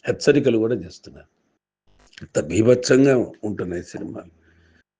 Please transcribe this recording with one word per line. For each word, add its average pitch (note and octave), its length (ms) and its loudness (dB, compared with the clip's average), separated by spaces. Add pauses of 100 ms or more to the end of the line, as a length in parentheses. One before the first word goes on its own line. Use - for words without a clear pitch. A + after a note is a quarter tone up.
హెచ్చరికలు B2 540 0
కూడా A2+ 180 -2
చేస్తున్నారు. - 520 -18 (920)
అంత - 240 -8
బీభత్సంగా B2+ 680 4 (300)
ఉంటున్నాయి F2+ 400 -8
సినిమాలు. - 480 -14 (680)